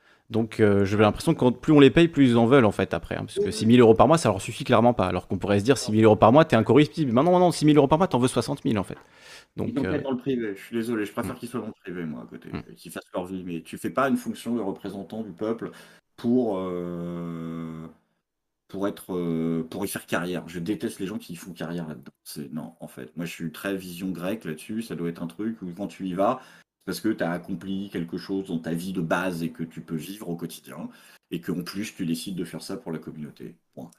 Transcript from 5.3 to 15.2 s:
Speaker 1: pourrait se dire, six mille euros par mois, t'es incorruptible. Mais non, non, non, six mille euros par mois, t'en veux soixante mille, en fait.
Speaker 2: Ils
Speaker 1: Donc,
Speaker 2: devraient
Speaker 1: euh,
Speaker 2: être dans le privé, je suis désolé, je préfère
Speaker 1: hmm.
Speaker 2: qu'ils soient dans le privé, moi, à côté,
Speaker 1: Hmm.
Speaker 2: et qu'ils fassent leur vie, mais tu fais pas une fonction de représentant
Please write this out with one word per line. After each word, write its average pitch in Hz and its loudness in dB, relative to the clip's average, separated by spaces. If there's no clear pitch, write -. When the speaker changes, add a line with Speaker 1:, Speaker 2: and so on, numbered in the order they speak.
Speaker 1:
pourrait 101 2
se 98 -2
dire, 131 4
six - -4
mille 110 6
euros 107 10
par 107 8
mois, 156 8
t'es 131 2
incorruptible. 131 4
Mais 120 4
non, 175 4
non, 180 6
non, 180 4
six - -2
mille 151 6
euros 143 8
par 156 2
mois, 185 2
t'en - 0
veux 123 4
soixante 135 -4
mille, 113 0
en 98 0
fait. - -12
Speaker 2:
Ils - -4
Speaker 1:
Donc, - -4
Speaker 2:
devraient 123 -2
Speaker 1:
euh, 92 0
Speaker 2:
être - -4
dans 135 -6
le 131 0
privé, 120 -4
je - -18
suis - -12
désolé, 113 -2
je 101 -8
préfère 117 -6
Speaker 1:
hmm. - -20
Speaker 2:
qu'ils 120 -12
soient 117 -6
dans 107 -10
le 107 -10
privé, 87 -10
moi, 71 -10
à 57 -16
côté, - -18
Speaker 1:
Hmm. - -8
Speaker 2:
et 57 -20
qu'ils - -20
fassent - -14
leur 92 -6
vie, 92 -10
mais 85 -8
tu - -14
fais 107 -8
pas 135 0
une 123 2
fonction 117 -8
de 117 -4
représentant 98 -8